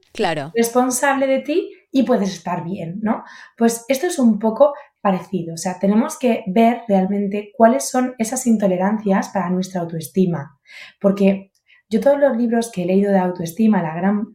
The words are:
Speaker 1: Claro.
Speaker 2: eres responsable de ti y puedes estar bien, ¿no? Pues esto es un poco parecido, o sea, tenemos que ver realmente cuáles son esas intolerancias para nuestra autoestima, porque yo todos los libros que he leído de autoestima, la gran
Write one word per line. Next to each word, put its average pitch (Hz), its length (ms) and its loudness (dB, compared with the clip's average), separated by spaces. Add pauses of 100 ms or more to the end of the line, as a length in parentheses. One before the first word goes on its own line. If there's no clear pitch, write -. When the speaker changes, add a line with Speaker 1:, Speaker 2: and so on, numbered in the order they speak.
(120)
Speaker 1:
Claro. 160 440 -4
Speaker 2:
eres 233 100 2
responsable 262 600 0
de 269 140 0
ti 320 280 -2 (220)
y 262 100 4
puedes 202 320 0
estar 170 300 -6
bien, 175 400 -8
¿no? 220 200 -2 (340)
Pues 226 320 0
esto 269 180 -2
es 349 100 -4
un 226 220 4
poco 226 340 2 (280)
parecido, 175 520 -4
o 160 40 -12
sea, 180 200 -6
tenemos 214 400 0
que 233 300 0
ver 226 400 2
realmente 202 680 0
cuáles 233 360 2
son 254 260 -2
esas 247 300 -4
intolerancias 202 840 0
para 180 220 -4
nuestra 180 300 -4
autoestima, 170 800 -4 (400)
porque 196 520 0 (380)
yo 220 100 0
todos 277 200 4
los 269 160 4
libros 233 380 0
que 180 80 -4
he 175 60 -2
leído 196 240 2
de 196 80 4
autoestima, 180 640 0
la 160 100 -6
gran 202 420 -2